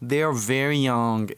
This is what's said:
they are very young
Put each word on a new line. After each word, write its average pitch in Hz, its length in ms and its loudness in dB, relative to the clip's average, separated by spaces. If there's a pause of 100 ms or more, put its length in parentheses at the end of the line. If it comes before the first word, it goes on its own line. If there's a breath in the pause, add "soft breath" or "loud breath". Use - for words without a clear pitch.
they 135 200 0
are 156 100 0
very 135 460 0
young 117 600 0